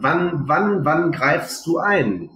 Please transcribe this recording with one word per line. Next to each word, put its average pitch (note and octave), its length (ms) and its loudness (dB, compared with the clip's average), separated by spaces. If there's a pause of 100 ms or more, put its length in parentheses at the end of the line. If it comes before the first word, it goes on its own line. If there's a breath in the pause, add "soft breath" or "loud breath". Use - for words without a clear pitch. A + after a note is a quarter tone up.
wann, E3 460 0
wann, F#3 380 2
wann D#3+ 260 2
greifst - 560 -2
du E3 120 0
ein? A2+ 580 0